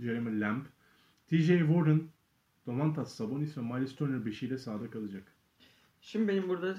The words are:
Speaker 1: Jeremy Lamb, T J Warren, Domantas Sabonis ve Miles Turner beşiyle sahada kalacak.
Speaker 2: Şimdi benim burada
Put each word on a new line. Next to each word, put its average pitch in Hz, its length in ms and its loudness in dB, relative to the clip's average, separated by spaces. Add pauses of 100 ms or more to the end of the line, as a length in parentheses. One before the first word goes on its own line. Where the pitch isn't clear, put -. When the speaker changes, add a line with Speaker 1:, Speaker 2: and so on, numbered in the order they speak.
Speaker 1:
Jeremy 117 380 -2
Lamb, 107 260 0 (640)
T 165 100 2
J 175 220 6
Warren, 156 420 6 (640)
Domantas 139 500 -2
Sabonis 139 420 -4
ve 127 40 -6
Miles 127 340 -4
Turner 131 300 -2
beşiyle 123 320 -4
sahada 113 320 -8
kalacak. 98 340 -10 (760)
Speaker 2:
Şimdi 214 260 -2
benim 190 220 0
burada 180 300 -2